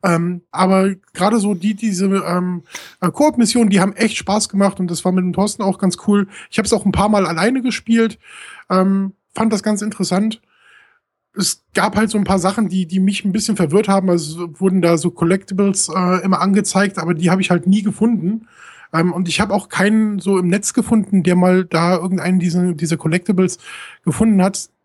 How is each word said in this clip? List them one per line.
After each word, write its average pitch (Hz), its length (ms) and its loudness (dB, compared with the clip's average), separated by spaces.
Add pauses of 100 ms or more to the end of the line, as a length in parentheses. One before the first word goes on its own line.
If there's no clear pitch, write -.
Ähm, 175 380 0 (100)
aber 190 440 0 (180)
gerade 208 260 0
so 202 140 0
die, 196 220 -2
diese, 196 320 -2
ähm, 180 560 -2 (380)
äh, 180 100 -2
Koop-Missionen, 233 580 2
die 190 120 4
haben 196 120 0
echt 220 240 -2
Spaß 214 320 -2
gemacht 196 300 0
und 180 100 -2
das 170 160 -6
war 185 60 2
mit 185 120 0
dem 180 100 -2
Thorsten 208 300 -2
auch 190 140 0
ganz 190 200 0 (100)
cool. 202 200 2 (220)
Ich - 100 -6
hab's 208 140 0
auch 208 120 -2
ein 190 60 2
paar 202 180 0
Mal 202 160 2
alleine 196 360 0
gespielt, 226 560 0 (520)
ähm, 190 440 0 (220)
fand 220 180 0
das 202 100 -2
ganz 214 180 0
interessant. 208 600 -2 (920)
Es - 300 -4 (100)
gab 196 220 0
halt 214 140 2
so 220 80 -2
ein 208 80 0
paar 190 140 0
Sachen, 190 280 0
die, 185 180 -2
die 185 140 -2
mich 196 240 0
ein 190 80 -2
bisschen 220 240 -2
verwirrt 185 320 2
haben. 196 220 0
Also 170 360 -2
es 156 140 -16
wurden 190 220 2
da 170 160 4
so 175 140 0
Collectibles, 196 760 -2
äh, 180 380 0
immer 180 160 0
angezeigt, 196 560 0
aber 170 160 -2
die 165 160 0
hab 185 100 4
ich 190 120 0
halt 180 160 2
nie 196 160 2
gefunden. 214 640 -2 (440)
Ähm, 165 220 0
und 170 160 -4
ich 156 100 -4
hab 208 120 0
auch 196 180 -4
keinen 214 500 0
so 190 180 0
im 180 120 0
Netz 208 240 -2
gefunden, 202 500 2
der 180 140 2
mal 185 260 4
da 170 320 0
irgendeinen 180 440 0
dieser, 180 340 0
dieser 156 240 -2
Collectibles 180 640 -2 (440)
gefunden 202 380 2
hat. - 280 -2 (160)